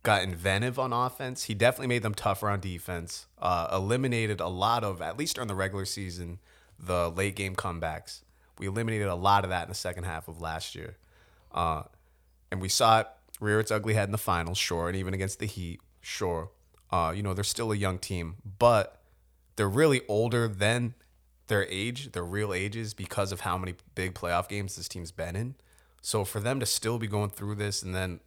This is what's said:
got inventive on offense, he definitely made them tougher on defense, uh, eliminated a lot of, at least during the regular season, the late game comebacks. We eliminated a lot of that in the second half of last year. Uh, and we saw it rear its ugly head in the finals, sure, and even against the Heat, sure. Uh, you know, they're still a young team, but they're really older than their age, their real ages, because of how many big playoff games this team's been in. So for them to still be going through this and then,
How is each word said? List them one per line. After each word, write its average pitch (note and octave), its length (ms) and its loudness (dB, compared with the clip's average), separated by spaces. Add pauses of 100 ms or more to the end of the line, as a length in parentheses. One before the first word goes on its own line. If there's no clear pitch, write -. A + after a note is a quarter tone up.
got G2+ 200 4
inventive G2 560 0
on B2+ 140 0
offense, B2+ 520 -2
he A2+ 80 -4
definitely B2 340 4
made A#2+ 160 2
them G#2+ 100 0
tougher G#2 360 0
on G2+ 100 0
defense, F2 680 -8 (120)
uh, F2 320 2
eliminated A2 680 0
a E2+ 80 0
lot G#2 360 2
of, F#2+ 180 -4
at E2 160 -6
least D#3+ 180 -4
during A#2+ 120 -4
the G2 80 -2
regular F#2+ 300 -2
season, F2+ 540 -8 (400)
the F2 300 2
late F#2 260 -2
game F#2+ 200 -4
comebacks. E2 680 -6 (360)
We G2 100 -6
eliminated G#2+ 400 -2
a F2+ 80 0
lot G2 280 6
of F#2 60 -2
that F2+ 140 0
in E2+ 60 -10
the F#2+ 60 -8
second F2+ 300 -6
half D#2+ 220 -6
of E2 140 -14
last D#2+ 340 -6
year. E2 220 -14 (540)
Uh, D#2+ 320 -2 (680)
and F#2+ 100 -2
we F#2+ 80 -4
saw A2+ 320 8
it - 60 -2 (320)
rear G#2+ 200 4
its G#2+ 120 2
ugly G#2+ 220 2
head G2+ 140 4
in G2 40 -2
the G2+ 60 0
finals, F2 400 0
sure, E2+ 300 0
and F#2 100 0
even F#2+ 160 -2
against F#2+ 260 -2
the G#2+ 60 -4
Heat, F2+ 360 -8 (180)
sure. F2 500 -4 (420)
Uh, E2+ 240 2
you G2+ 80 -2
know, G2 100 0
they're G2 100 -2
still A2+ 280 0
a G#2+ 40 2
young G2 240 0
team, E2+ 360 -4 (240)
but A#2 420 6 (540)
they're G#2 140 2
really C3+ 380 6
older A2+ 400 2
than A2 460 0 (540)
their G2+ 220 4
age, A#2+ 440 -4
their F2+ 100 -4
real G2 300 -2
ages, G#2 400 -4
because F#2+ 380 -2
of F#2 100 -6
how F2+ 160 0
many F2+ 180 -4 (200)
big F2+ 180 -2
playoff F2 360 0
games G2+ 260 -4
this F2+ 120 -10
team's F2 240 -10
been F2 240 -6
in. A#2+ 200 -4 (460)
So G#2+ 240 0
for G#2+ 140 -4
them A#2+ 200 0
to A#2+ 60 0
still A2+ 320 0
be A2+ 100 -2
going G#2 220 0
through G#2 260 -6
this G#2 280 -2
and F#2 120 -6
then, F#2 320 -4